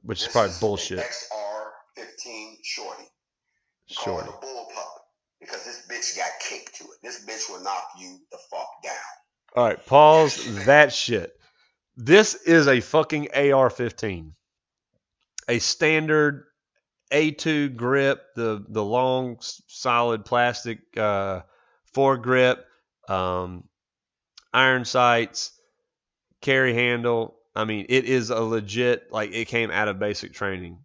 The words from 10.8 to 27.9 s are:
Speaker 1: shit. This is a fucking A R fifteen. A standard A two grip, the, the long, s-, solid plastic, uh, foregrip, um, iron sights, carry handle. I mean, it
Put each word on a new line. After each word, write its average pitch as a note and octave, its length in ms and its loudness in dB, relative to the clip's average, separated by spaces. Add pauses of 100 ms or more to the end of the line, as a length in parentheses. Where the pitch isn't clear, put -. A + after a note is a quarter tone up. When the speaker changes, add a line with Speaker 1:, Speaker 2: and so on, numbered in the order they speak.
Speaker 1:
shit. G2+ 380 -4 (640)
This D#3+ 400 4
is D#3+ 320 6
a B2+ 140 6
fucking D3+ 520 -2
A C#3 200 4
R C3 160 4
fifteen. F#2+ 640 -6 (1120)
A A#2+ 120 0
standard D#3 880 0 (680)
A D#3 200 2
two D3 380 -2
grip, C3+ 520 0 (140)
the, A2 340 -2
the G#2+ 140 -2
long, B2+ 560 0
s-, - 280 -14
solid A#2+ 560 0
plastic, A#2+ 560 0 (160)
uh, G2 460 -2 (520)
foregrip, B2+ 680 2 (500)
um, F2+ 560 -4 (880)
iron B2+ 320 4
sights, A#2+ 680 0 (920)
carry C3 320 2
handle. A#2+ 600 0 (180)
I G#2+ 120 -2
mean, G#2+ 240 -4
it B2+ 160 4